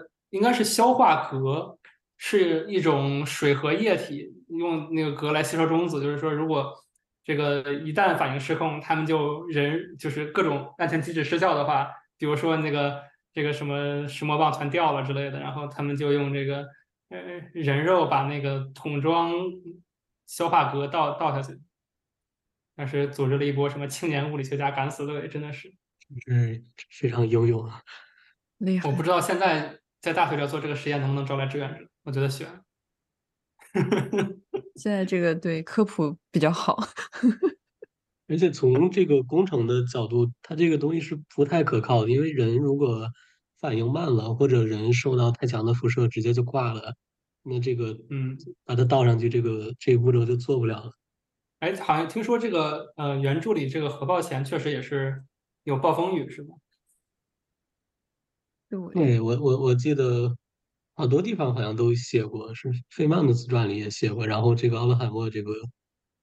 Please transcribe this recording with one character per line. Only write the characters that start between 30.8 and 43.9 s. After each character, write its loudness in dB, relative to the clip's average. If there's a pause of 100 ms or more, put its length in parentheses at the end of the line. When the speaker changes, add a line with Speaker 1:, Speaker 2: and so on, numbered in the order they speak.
Speaker 1:
验 0
能 0
不 0
能 -2
招 -4
来 -2
志 -6
愿 -4 (100)
者， -20 (180)
我 -10
觉 -2
得 0
选。 -8 (1080)
<laughs> -2 (340)
Speaker 3:
现 -4
在 0
这 0
个， 2
对， -4
科 2
普 -2 (140)
比 2
较 6
好。 0 (340)
<laughs> 0 (720)
Speaker 2:
而 0
且 4
从 4
这 4
个 4
工 2
程 0
的 2
角 -4
度， 2 (120)
它 -10
这 4
个 2
东 0
西 -2
是 -8 (220)
不 4
太 4
可 0
靠 4
的， 2
因 4
为 -2
人 2
如 2
果 0 (540)
反 -2
应 0